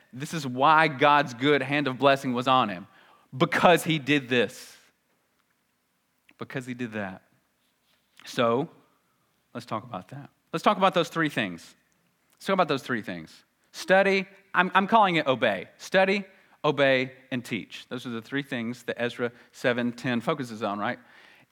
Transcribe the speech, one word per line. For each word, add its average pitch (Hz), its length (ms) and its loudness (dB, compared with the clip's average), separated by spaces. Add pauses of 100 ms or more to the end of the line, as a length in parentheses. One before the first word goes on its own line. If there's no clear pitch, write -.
(140)
this 139 200 -12
is 147 140 -6
why 156 400 4
God's 143 460 2
good 139 280 2
hand 143 260 -2
of 131 120 -4
blessing 135 340 2
was 123 140 -2
on 127 220 4
him. 92 180 -10 (480)
Because 165 480 4
he 160 160 0
did 135 300 -2
this. - 480 -2 (1600)
Because 123 280 -10
he 127 80 -10
did 120 200 -8
that. 98 280 -8 (1000)
So, 123 460 0 (840)
let's 120 120 -16
talk 107 180 -8
about 92 240 -14
that. 139 220 -18 (240)
Let's - 100 -6
talk 214 140 4
about 190 160 4
those 170 160 0
three 160 200 -2
things. 95 460 -8 (600)
Let's - 100 -18
talk 196 80 0
about 180 160 2
those 135 140 -2
three 117 180 -4
things. 85 420 -14 (280)
Study, 190 560 2 (260)
I'm, 180 220 2
I'm 196 120 4
calling 196 280 4
it 156 100 0
obey. 113 420 0 (100)
Study, 190 480 0 (380)
obey, 135 480 2 (200)
and 123 120 -6
teach. - 460 -10
Those 123 160 -12
are 127 60 -8
the 113 100 -8
three 139 220 -6
things 123 400 -8
that - 180 -6
Ezra 120 300 -4 (200)
seven 120 400 -2
ten 120 300 -4
focuses 123 400 -6
on, 104 160 -4
right? 107 220 -6 (520)